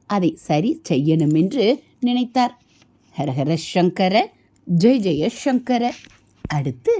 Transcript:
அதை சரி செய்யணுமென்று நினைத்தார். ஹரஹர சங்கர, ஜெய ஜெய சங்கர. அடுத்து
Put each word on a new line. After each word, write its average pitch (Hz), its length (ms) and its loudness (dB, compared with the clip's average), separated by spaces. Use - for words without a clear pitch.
அதை 185 300 0
சரி 165 320 0
செய்யணுமென்று 160 800 2
நினைத்தார். 247 520 0
ஹரஹர 143 440 -2
சங்கர, 185 560 0
ஜெய 190 300 4
ஜெய 196 360 0
சங்கர. 247 580 -2
அடுத்து 139 540 -2